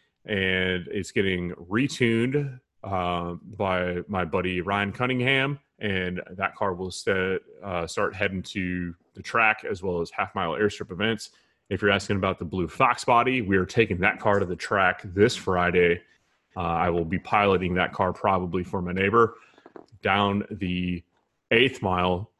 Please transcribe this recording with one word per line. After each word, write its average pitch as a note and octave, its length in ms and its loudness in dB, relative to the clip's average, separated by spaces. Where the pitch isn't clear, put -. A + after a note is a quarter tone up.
and F#2 680 0
it's F#2 200 -6
getting F2+ 400 -2
retuned, B2+ 1080 -2
uh, F2 520 -2
by F2+ 520 0
my F#2 180 -2
buddy F2+ 360 -2
Ryan G2+ 300 0
Cunningham, C3 680 0
and F#2 420 -2
that F#2+ 240 -4
car G2+ 180 -2
will F2+ 180 -6
st-, F#2+ 500 -2
uh, F2+ 240 -4
start - 260 -2
heading G2 300 -4
to F2+ 500 -6
the F#2+ 80 -16
track A2+ 460 2
as G2 120 -6
well F2 200 -2
as E2 100 -6
half - 240 -6
mile F2+ 160 -2
airstrip G2+ 400 -2
events. G#2+ 380 -4
If F#2+ 120 -4
you're G2+ 100 4
asking G2+ 260 0
about F#2+ 200 0
the F#2 80 -8
blue F2 220 -2
Fox A#2+ 380 2
body, B2+ 360 4
we G2 160 2
are F#2 80 2
taking G#2+ 340 2
that F#2+ 200 2
car G#2 200 4
to G2+ 60 0
the F2 100 -4
track F#2 500 2
this G2+ 320 4
Friday. F2 640 2
Uh, F#2+ 60 -6
I E2+ 280 0
will E2+ 160 0
be F2 140 -2
piloting F#2 560 2
that F2+ 180 0
car F#2+ 180 0
probably F#2 540 0
for F#2+ 160 -4
my F2+ 100 -4
neighbor G2+ 440 4
down G2+ 500 2
the F2+ 500 -4
eighth B2+ 300 4
mile F2+ 580 0